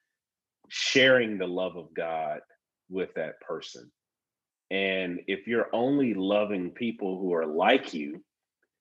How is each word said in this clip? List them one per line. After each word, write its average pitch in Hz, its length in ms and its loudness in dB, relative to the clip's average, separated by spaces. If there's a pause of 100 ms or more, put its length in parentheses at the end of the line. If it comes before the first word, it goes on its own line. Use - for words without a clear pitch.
(680)
sharing 127 720 4
the 92 80 -2
love 90 300 -4
of 78 180 -14
God 80 460 -4 (500)
with 92 240 -4
that 80 260 -6
person. - 520 -12 (800)
And 95 560 0
if 98 180 -4
you're 117 260 0
only 127 420 2
loving 98 580 0
people 101 480 -4
who 92 120 0
are 80 140 0
like 98 480 2
you, 76 300 -8 (560)